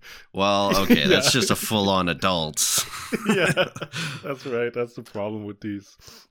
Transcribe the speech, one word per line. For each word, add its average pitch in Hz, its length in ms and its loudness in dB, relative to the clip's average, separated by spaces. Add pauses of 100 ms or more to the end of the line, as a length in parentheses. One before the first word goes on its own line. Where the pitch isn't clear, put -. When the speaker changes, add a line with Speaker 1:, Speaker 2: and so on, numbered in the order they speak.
(320)
Speaker 1:
Well, 98 460 4
okay, 80 280 4
that's - 200 4
Speaker 2:
<laughs> 123 80 4
Yeah. 127 60 2
Speaker 1:
just 98 100 0
a 101 60 2
full-on 98 520 2
adult. 82 840 0
Speaker 2:
<laughs> - 40 -12 (320)
Yeah, 196 260 2 (680)
that's 139 220 -8
right. 120 260 -2
That's 120 220 -6
the 123 100 -14
problem 107 440 -6
with 101 160 -12
these 101 340 -10 (340)